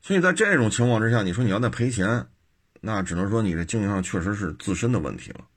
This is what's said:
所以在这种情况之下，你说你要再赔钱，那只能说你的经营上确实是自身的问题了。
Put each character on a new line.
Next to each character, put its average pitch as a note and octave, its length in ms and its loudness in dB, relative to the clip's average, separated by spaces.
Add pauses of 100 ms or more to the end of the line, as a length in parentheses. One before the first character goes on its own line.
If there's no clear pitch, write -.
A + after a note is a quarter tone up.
所 G3 140 0
以 F#3 40 6
在 F3+ 120 4
这 G3+ 240 2
种 A#2 120 4
情 A#2+ 200 2
况 A#2 120 2
之 A2+ 100 2
下， A#2 120 2
你 F#2 100 -2
说 A#2+ 120 0
你 G#2+ 60 2
要 F#2+ 100 0
再 B2 80 0
赔 A#2+ 220 -2
钱， A2 360 0 (540)
那 G#2 220 -4
只 F2 120 -4
能 G2 160 -2
说 A2+ 100 2
你 F#2+ 140 0
的 E2+ 100 -2
经 A2 180 -2
营 G2 60 0
上 G2 140 0
确 F2+ 180 -4
实 G2 140 -2
是 G2 200 -4
自 - 200 -4
身 A#2 160 0
的 A#2 80 2
问 C#2+ 180 -6
题 - 140 -16
了。 - 160 -16 (100)